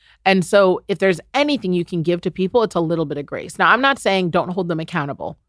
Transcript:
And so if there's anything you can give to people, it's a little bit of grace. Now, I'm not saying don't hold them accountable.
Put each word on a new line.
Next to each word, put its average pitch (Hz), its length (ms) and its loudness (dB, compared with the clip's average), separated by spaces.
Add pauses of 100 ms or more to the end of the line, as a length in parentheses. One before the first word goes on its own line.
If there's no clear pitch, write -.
(240)
And 190 220 4
so 190 420 4
if 196 120 -4
there's 190 200 2 (140)
anything 269 400 0
you 175 100 0
can 165 200 -4
give 170 180 0
to 170 100 -4
people, 190 320 0
it's - 100 -2
a 175 60 0
little 165 240 0
bit 143 140 -6
of 143 80 -8
grace. - 340 -10
Now, 180 100 4
I'm 220 120 4
not 277 180 0
saying 190 300 0
don't 175 220 -2
hold 175 180 -4
them 160 100 -4
accountable. 151 580 -8 (120)